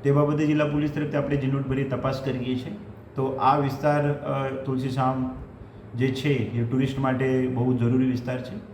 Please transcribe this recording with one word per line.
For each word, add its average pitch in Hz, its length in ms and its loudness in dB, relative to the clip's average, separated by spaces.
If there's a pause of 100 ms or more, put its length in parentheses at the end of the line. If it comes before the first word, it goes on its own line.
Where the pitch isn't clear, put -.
તે 139 80 4
બાબતે 147 340 4
જિલ્લા 151 200 4
પોલીસ 147 300 0
તરફથી 147 220 -2
આપણે 143 200 0
ઝીણવટભરી 135 460 0
તપાસ 131 420 -2
કરીએ 127 300 -2
છીએ. - 200 -6 (400)
તો 135 100 0
આ 131 320 2
વિસ્તાર, 147 440 2 (100)
અ, 139 380 -2
તુલસીશામ 131 840 -2 (600)
જે 123 120 2
છે 131 220 0
એ 117 340 0
ટુરિસ્ટ 131 340 0
માટે 131 500 2
બહુ 123 260 2
જરૂરી 123 380 4
વિસ્તાર 127 320 -2
છે. 95 120 -10 (180)